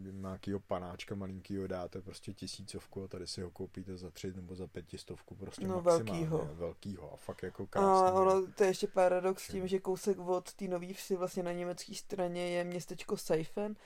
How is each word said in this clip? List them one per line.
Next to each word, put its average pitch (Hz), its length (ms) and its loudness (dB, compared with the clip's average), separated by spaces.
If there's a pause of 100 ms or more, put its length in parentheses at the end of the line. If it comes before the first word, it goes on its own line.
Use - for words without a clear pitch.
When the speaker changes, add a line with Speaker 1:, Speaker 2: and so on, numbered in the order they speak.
(120)
Speaker 1:
nějakýho 95 480 -4
panáčka 90 560 -6
malinkýho 95 520 -4
dáte 92 340 -4
prostě 101 320 -12
tisícovku - 680 -10
a 95 40 -10
tady 90 200 -10
si - 140 -8
ho 87 100 -6
koupíte 95 460 -10
za 90 140 -12
tři 95 240 -8
nebo 90 200 -10
za 90 120 -6
pětistovku - 680 -12
prostě 95 320 -6
Speaker 2:
No, 185 140 0
Speaker 1:
maximálně. 175 240 6 (220)
Speaker 2:
velkýho. 156 260 0
Speaker 1:
Velkýho 85 600 -6
a - 40 -12
fakt - 260 -10
jako 95 200 -6
Speaker 2:
A - 40 -4
Speaker 1:
krásný. 190 520 8
Speaker 2:
ono, 190 360 6
to 214 80 4
je 190 60 8
ještě 196 180 2
paradox 185 560 4
s - 40 -10
tím, 196 120 -4
Speaker 1:
Hmm. 185 80 -2
Speaker 2:
že 190 120 2
kousek 185 400 0
od 180 340 0
té 196 140 -6
nový 180 260 -2
vsi - 220 -2
vlastně 180 280 0
na 175 80 -2
německý 175 440 -6
straně 175 540 -2
je 175 140 2
městečko 175 540 -4
Seifen, 202 580 0 (100)